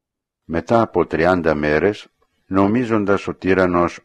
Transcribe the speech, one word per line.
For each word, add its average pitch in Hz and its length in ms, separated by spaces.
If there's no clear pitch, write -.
Μετά 82 360
από 90 260
τριάντα 82 480
μέρες, 76 540
νομίζοντας 101 800
ο 85 80
τύραννος 90 720